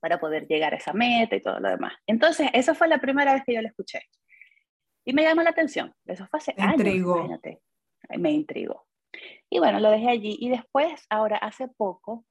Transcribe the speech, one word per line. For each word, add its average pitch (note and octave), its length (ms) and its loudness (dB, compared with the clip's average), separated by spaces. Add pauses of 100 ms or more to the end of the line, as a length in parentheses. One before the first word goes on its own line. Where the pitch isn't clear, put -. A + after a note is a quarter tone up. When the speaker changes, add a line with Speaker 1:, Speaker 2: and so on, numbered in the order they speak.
Speaker 1:
para E3 200 -2
poder D#3 260 -4
llegar D#3 280 0
a - 20 -6
esa D#3 160 -8
meta A#3 440 2
y G2 60 -2
todo - 180 -4
lo G2 100 -2
demás. - 240 -6 (120)
Entonces, C#4+ 460 2
esa C4 220 2
fue E4 140 2
la D#4 100 4
primera C#4 360 2
vez C4+ 120 0
que A#3+ 80 -2
yo A3+ 80 -2
lo A3 60 -6
escuché. - 320 -12 (1040)
Y B3+ 80 -4
me D4 100 4
llamó D#4+ 200 4
la E4 80 4
atención. D#4 440 -2 (120)
Eso F#3+ 240 -10
fue G3+ 80 -2
hace - 160 -6
Speaker 2:
Te G3 80 -4
Speaker 1:
años, G3 140 4
Speaker 2:
intrigó. F#3 380 2
Speaker 1:
imagínate. E3 460 -6 (480)
Ay, - 100 -8
me E3+ 140 2
intrigó. - 540 -4 (640)
Y - 80 0
bueno, G#3 220 4
lo G#3+ 100 6
dejé A3 200 4
allí. G#3+ 300 -2
Y A#3+ 100 -4
después, C#4 600 -2
ahora G#3+ 280 0
hace A3+ 300 -8
poco A3 640 -8